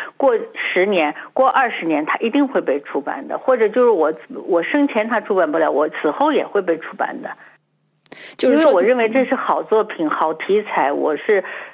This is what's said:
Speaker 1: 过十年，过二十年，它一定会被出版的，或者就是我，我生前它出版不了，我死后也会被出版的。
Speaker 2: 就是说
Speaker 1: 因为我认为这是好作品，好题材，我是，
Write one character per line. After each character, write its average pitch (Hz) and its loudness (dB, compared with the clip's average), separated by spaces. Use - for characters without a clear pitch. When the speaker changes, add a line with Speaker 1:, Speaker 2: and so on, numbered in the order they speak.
Speaker 1:
过 262 4
十 - 0
年， 160 0
过 262 4
二 - 2
十 - -8
年， 156 0
它 - -2
一 156 -2
定 277 2
会 185 0
被 143 -2
出 - -8
版 - -8
的， 143 -8
或 254 2
者 220 2
就 247 2
是 240 6
我， 156 2
我 170 2
生 285 2
前 214 -2
它 226 -2
出 208 -4
版 170 2
不 160 0
了， 151 2
我 147 2
死 151 0
后 302 0
也 220 0
会 202 -2
被 - -2
出 - -16
版 - -6
的。 - -12
Speaker 2:
就 254 2
是 277 4
说 311 4
Speaker 1:
因 320 6
为 254 6
我 180 4
认 240 4
为 226 2
这 254 2
是 269 -2
好 160 -2
作 214 2
品， 170 -4
好 160 -2
题 196 0
材， 160 -2
我 147 -2
是， 190 0